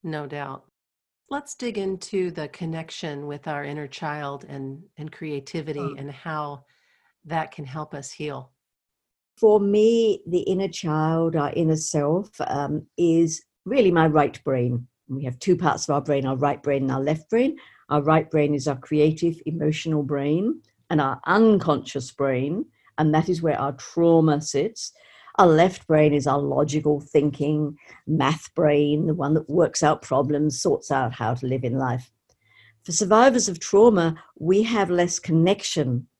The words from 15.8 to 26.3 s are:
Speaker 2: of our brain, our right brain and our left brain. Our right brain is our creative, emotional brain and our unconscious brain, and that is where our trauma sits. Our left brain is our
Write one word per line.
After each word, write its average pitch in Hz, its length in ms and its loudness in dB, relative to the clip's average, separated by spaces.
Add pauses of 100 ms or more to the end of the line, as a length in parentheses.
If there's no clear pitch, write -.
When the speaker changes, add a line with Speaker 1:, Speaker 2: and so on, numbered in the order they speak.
Speaker 2:
of 151 80 -2
our 143 60 -2
brain, 139 240 -2
our 135 100 -2
right 143 260 -2
brain 139 220 -2
and 135 80 -2
our 131 100 -4
left 151 280 -4
brain. 254 280 0 (320)
Our 147 120 2
right 156 300 2
brain 147 220 2
is 139 140 -2
our 135 100 -2
creative, 156 580 0 (100)
emotional 156 580 -2
brain 151 580 -2 (280)
and 151 120 2
our 135 240 -2
unconscious 170 840 2
brain, 139 540 -2 (320)
and 151 160 4
that 160 160 2
is 165 120 0
where 160 180 0
our 139 140 -4
trauma 160 680 4
sits. 156 520 -6 (440)
Our 185 100 6
left 170 400 4
brain 151 260 4
is 143 140 0
our 139 120 2